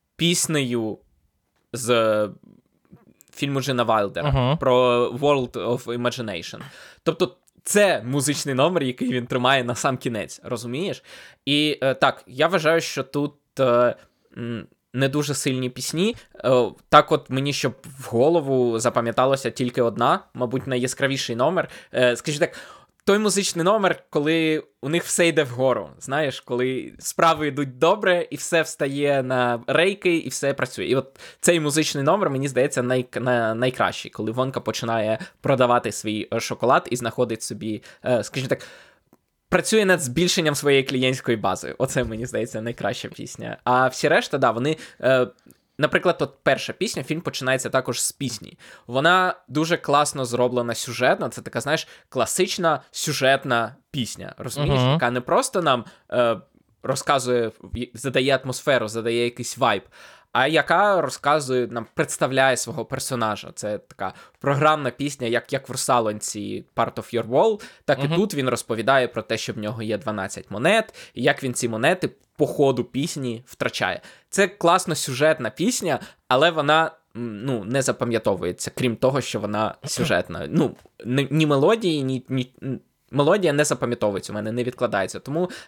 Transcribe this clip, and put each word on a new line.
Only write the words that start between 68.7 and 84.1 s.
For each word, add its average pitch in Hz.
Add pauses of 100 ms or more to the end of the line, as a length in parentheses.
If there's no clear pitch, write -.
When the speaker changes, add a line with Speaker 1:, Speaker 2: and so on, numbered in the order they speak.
Speaker 1:
про 117
те, 113
що -
в -
нього 107
є 107
дванадцять 101
монет, 196
і 131
як 143
він 127
ці 120
монети 135 (280)
по 151
ходу 135
пісні 127
втрачає. - (280)
Це 196
класно 180
сюжетна 135
пісня, 170 (280)
але 143
вона, 156 (240)
м, 113
ну, 120
не 127
запам'ятовується, 107
крім 123
того, 131
що -
вона 104 (100)
сюжетна. 90
Ну, - (300)
ні, 131
ні 156
мелодії, 156
ні, 131
ні, 131 (100)
м, 131 (340)
мелодія 156
не 147
запам'ятовується 120